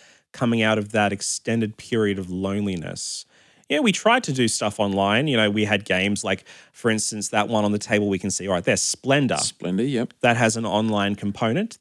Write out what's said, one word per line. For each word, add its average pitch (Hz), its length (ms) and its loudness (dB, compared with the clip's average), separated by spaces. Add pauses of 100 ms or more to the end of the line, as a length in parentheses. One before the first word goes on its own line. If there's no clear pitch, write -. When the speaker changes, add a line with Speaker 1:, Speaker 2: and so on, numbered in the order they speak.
(320)
Speaker 1:
coming 117 300 0
out 110 160 2
of 104 140 -6
that 104 200 2
extended 110 640 -4
period 104 420 0
of 92 120 -8
loneliness. 95 960 -4 (440)
Yeah, 285 100 2
we 240 140 4
tried 233 320 2
to 147 80 -4
do 127 160 2
stuff 110 320 -2
online. 101 480 2
You 131 80 2
know, 110 120 4
we 104 160 2
had 101 200 0
games 98 400 0
like, 98 200 -2 (280)
for - 180 -2
instance, 107 380 -4
that 104 180 0
one 107 180 2
on 104 60 2
the 104 80 0
table 104 300 0
we 98 100 0
can 98 140 -4
see 92 160 -6
right 90 160 0
there, 110 120 2
Splendor. 131 600 0
Speaker 2:
Splendor, 92 480 -2
yep. 131 280 -2 (100)
Speaker 1:
That 120 140 4
has 113 200 2
an 113 100 -4
online 104 480 0
component. 113 680 -4